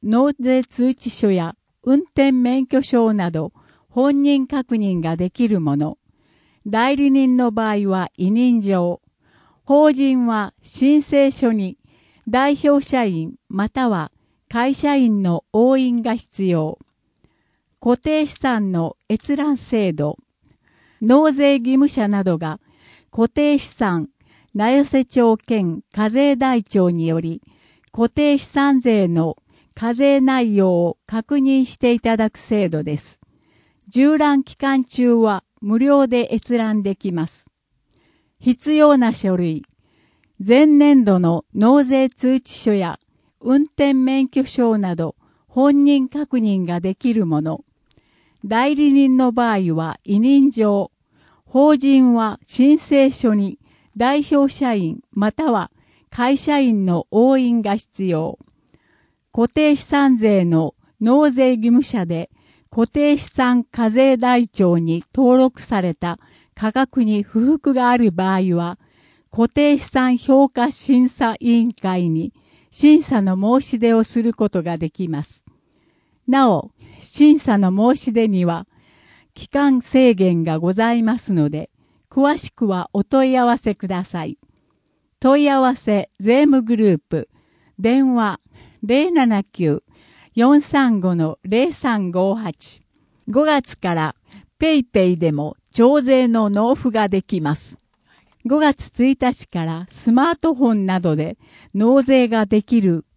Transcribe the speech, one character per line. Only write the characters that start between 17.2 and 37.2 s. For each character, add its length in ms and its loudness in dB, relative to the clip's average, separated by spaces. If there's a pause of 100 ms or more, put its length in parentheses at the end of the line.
固 180 0
定 300 -2
資 80 -12
産 360 -4
の 260 -4 (120)
閲 260 -4
覧 220 -2
制 360 -4
度。 240 -6 (840)
納 300 4
税 220 2
義 160 -2
務 200 2
者 180 -4
な 160 -2
ど 140 -2
が 220 -8 (520)
固 160 0
定 300 0
資 100 -6
産、 420 -4 (440)
名 300 2
寄 220 0
町 320 2
県 440 -4 (100)
課 200 -2
税 240 2
台 280 0
帳 280 0
に 160 -2
よ 120 -2
り、 220 -8 (500)
固 160 -2
定 300 0
資 80 -6
産 360 0
税 260 0
の 280 -2 (380)
課 200 -6
税 280 2
内 340 0
容 180 2
を 240 -2 (100)
確 280 -6
認 300 0
し 120 -14
て 160 0
い 60 -2
た 180 -2
だ 120 0
く 80 -20
制 320 -2
度 140 -6
で 140 -6
す。 220 -16 (720)
縦 260 2
覧 260 2
期 120 -16
間 280 -2
中 320 0
は 280 0 (160)
無 200 -2
料 280 2
で 260 -2
閲 240 -4
覧 260 -2
で 120 -4
き 160 -8
ま 160 -4